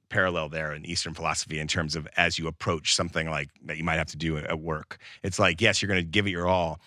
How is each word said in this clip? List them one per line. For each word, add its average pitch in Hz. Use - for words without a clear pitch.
parallel 87
there 78
in 78
Eastern 85
philosophy 78
in 76
terms 78
of 76
as 87
you 82
approach 80
something 85
like 73
that 80
you 82
might 80
have 80
to -
do 80
at, 73
at 82
work. 78
It's 95
like, 90
yes, 107
you're 98
gonna 92
give 90
it 101
your 87
all. 87